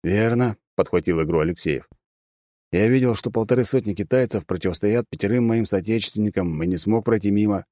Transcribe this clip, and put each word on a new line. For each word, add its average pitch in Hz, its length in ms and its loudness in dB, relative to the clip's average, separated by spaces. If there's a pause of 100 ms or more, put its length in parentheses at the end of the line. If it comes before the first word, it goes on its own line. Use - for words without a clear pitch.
"Верно", 113 540 0 (200)
подхватил 87 460 0
игру 80 180 0
Алексеев. 80 480 -4 (840)
"Я 104 160 4
видел, 127 260 2
что 113 160 -4
полторы 113 340 2
сотни 107 300 0
китайцев 107 500 0
противостоят 101 640 0
пятерым 117 380 0
моим 113 180 2
соотечественникам 98 960 -2
и 85 40 -2
не 90 100 0
смог 107 280 0
пройти 104 260 0
мимо". 104 420 0